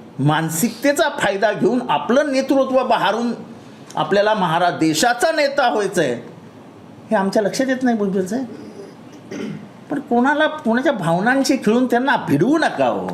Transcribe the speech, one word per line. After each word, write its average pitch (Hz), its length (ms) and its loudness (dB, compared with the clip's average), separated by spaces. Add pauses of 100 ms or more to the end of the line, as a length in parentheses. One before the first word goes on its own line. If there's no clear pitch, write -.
(200)
मानसिकतेचा 165 880 0 (100)
फायदा 202 340 0
घेऊन 226 260 0 (100)
आपलं 269 440 0
नेतृत्व 262 500 2
बहारून 220 500 0 (640)
आपल्याला 202 380 2
महारा-, 175 440 0
देशाचा 240 540 2
नेता 277 420 2
व्हायचं 196 280 0
आहे, 131 120 0 (1000)
हे 220 40 4
आमच्या 196 260 2
लक्षात 269 280 -2
येत 262 140 -2
नाही, 240 140 2
भुजबळ 196 240 0
साहेब. 220 240 -4 (1500)
पण 285 80 -4
कोणाला, 277 480 2
कोणाच्या 269 460 0
भावनांशी 226 640 0
खेळून 247 300 2
त्यांना 247 300 2
भिडवू 240 420 2
नका 214 300 0
हो, 95 260 -2